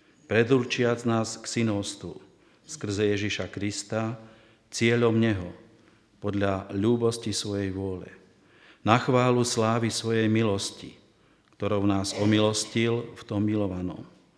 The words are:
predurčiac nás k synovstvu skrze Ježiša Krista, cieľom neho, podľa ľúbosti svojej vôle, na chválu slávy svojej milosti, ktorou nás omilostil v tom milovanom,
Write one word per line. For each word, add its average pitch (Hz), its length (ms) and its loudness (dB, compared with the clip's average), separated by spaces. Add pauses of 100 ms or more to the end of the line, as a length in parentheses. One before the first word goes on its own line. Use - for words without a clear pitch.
(240)
predurčiac 120 800 2
nás 113 320 0
k - 240 -6
synovstvu 101 560 -4 (480)
skrze 104 480 -2
Ježiša 101 400 -4
Krista, 107 640 -6 (560)
cieľom 117 480 4
neho, 101 320 0 (720)
podľa 98 480 -2
ľúbosti 113 640 0
svojej 101 320 -2
vôle, 95 400 -6 (720)
na 107 160 6
chválu 123 480 4
slávy 113 480 2
svojej 113 320 0
milosti, 107 720 0 (640)
ktorou 101 240 0
nás 98 320 0
omilostil 107 960 2
v - 160 -18
tom 104 160 -2
milovanom, 95 560 -4 (380)